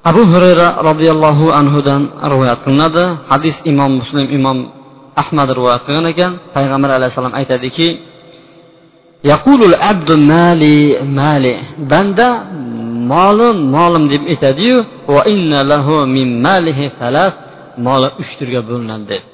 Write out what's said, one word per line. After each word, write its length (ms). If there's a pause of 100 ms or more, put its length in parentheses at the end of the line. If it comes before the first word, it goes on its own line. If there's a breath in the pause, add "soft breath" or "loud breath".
Abu 180
Hurayra 440 (120)
radhiyallohu 680
anhudan 520 (180)
rivoyat 420
qilinadi. 420 (200)
Hadis 380
Imom 300
Muslim, 360
Imom 300 (540)
Ahmad 380
rivoyat 340
qilgan 240
ekan. 240 (160)
Payg'ambar 420
alayhissalom 460
aytadiki, 520 (1400)
"Yaqulul 540
abdu 440
mali, 580 (300)
mali." 460 (240)
Banda 500 (720)
"Molim, 640
molim", 400
deb 180
aytadi-yu, 540 (260)
"Va 200
inna 380
lahu 420
min 240 (100)
malihi 520
thalath", 460 (380)
moli 380
uch 220
turga 280
bo'linadi, 440
dedi. 280